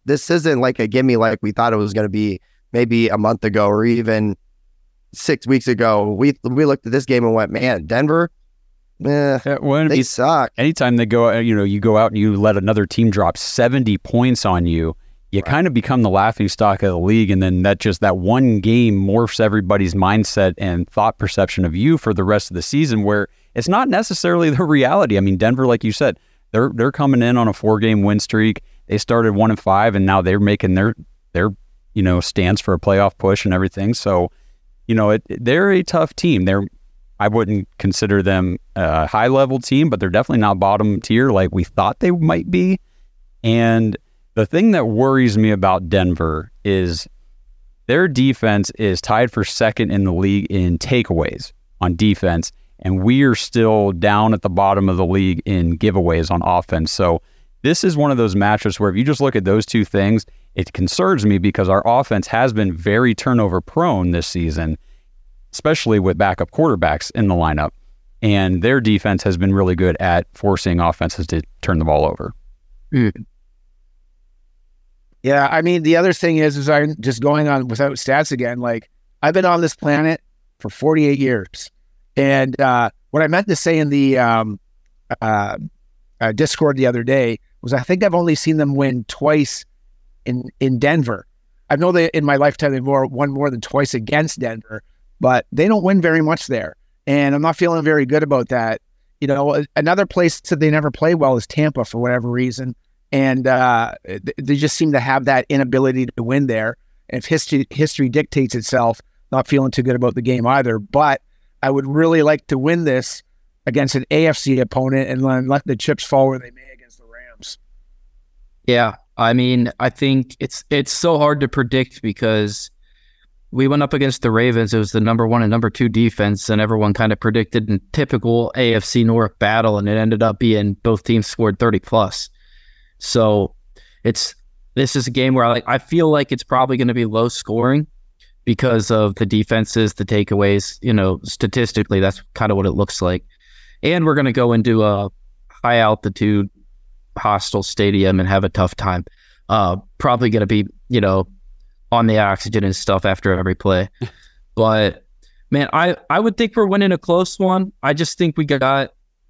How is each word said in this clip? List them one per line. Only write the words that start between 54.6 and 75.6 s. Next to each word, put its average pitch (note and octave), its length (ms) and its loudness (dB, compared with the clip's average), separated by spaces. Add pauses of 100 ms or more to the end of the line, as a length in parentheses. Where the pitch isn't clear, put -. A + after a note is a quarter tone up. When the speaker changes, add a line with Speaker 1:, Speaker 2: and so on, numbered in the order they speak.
Speaker 2:
of F#2 100 0
the F#2 80 0
league F#2 400 0
in E2+ 340 -2
giveaways E2+ 500 0
on F2 140 -2
offense. E2+ 480 -2
So E2+ 320 0 (400)
this D#3 200 0
is F3 140 0
one D3 140 2
of C3 60 0
those A2 180 0
matchups G#2 440 0
where G#2 120 2
if F2+ 40 -6
you A2 80 0
just C#3 160 0
look C#3 160 0
at G2+ 100 -2
those G#2 200 2
two A2 180 0
things, G2 440 0 (260)
it - 200 -6
concerns C3+ 520 0
me G2+ 140 4
because F#2+ 300 0
our F#2+ 180 2
offense A#2 400 0
has A#2+ 260 0
been G#2+ 180 0
very G#2 440 0
turnover G#2+ 460 0
prone A2 500 -2
this E2+ 160 -2
season, D#2+ 500 -4 (720)
especially - 460 0
with F#2 220 0
backup F#2+ 320 0
quarterbacks F2 640 0
in A2 120 2
the F#2+ 60 2
lineup. D#2 380 0 (500)
And F#2+ 400 0
their B2+ 180 2
defense G#2 440 0
has F#2+ 140 0
been F#2+ 180 2
really F#2 200 2
good F2 240 0
at F2 340 0
forcing F2+ 460 -2
offenses E2+ 480 -2
to E2 140 -2 (200)
turn E2+ 180 0
the D#2 60 0
ball D2+ 200 2
over. - 300 -6 (580)
Speaker 3:
Mm. A2+ 320 0 (2000)
Speaker 4:
Yeah, C#3 280 2
I D#3+ 100 0